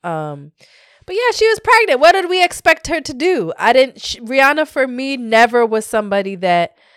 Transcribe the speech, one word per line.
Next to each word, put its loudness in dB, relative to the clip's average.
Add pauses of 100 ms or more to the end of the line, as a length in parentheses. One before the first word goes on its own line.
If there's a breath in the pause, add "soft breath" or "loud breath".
Um, -10 (540 soft breath)
but -10
yeah, 0
she 0
was 0
pregnant. 2
What 8
did 0
we 0
expect 0
her -4
to -10
do? -2
I 2
didn't, 2
sh-, -10
Rihanna 0
for -2
me -6
never 2
was -4
somebody -4
that, 0 (220 soft breath)